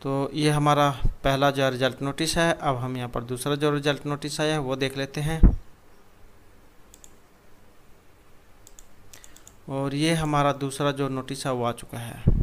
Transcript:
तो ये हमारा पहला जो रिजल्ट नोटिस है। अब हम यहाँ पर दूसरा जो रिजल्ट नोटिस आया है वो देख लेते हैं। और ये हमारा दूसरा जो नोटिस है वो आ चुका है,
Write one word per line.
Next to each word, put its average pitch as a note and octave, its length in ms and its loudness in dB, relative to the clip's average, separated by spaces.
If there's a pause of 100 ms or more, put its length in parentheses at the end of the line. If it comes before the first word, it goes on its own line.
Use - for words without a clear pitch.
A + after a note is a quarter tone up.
तो C3+ 320 -2
ये D3+ 160 2
हमारा D3 400 4 (340)
पहला C#3 260 2
जो C3+ 180 2
रिजल्ट B2+ 340 -2
नोटिस D3 340 -2
है। E3 260 2
अब C#3+ 140 0
हम B2+ 200 -4
यहाँ B2 120 -6
पर B2 140 -6
दूसरा B2+ 320 -4
जो D3 160 2
रिजल्ट C#3+ 360 0
नोटिस D3 340 -4
आया D3+ 120 0
है D#3 60 0
वो C3+ 180 -2
देख C3+ 200 -2
लेते C#3 240 -6
हैं। D#3+ 400 6 (4000)
और C3+ 260 -4
ये D#3+ 200 0
हमारा D3 380 2
दूसरा C#3 400 -2
जो C3+ 160 -2
नोटिस C3 380 -6
है C3+ 60 0
वो B2 120 -2
आ A#2 80 0
चुका - 260 -14
है, A#2 240 -10 (200)